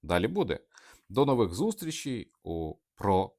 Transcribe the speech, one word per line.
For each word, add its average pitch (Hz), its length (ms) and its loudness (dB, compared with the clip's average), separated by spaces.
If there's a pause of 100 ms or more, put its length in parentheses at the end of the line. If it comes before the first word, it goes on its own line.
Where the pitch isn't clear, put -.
Далі 87 260 2
буде. 170 320 -2 (480)
До 131 180 2
нових 117 280 2
зустрічей 151 800 -6 (100)
у 82 320 -6 (200)
Про 98 440 2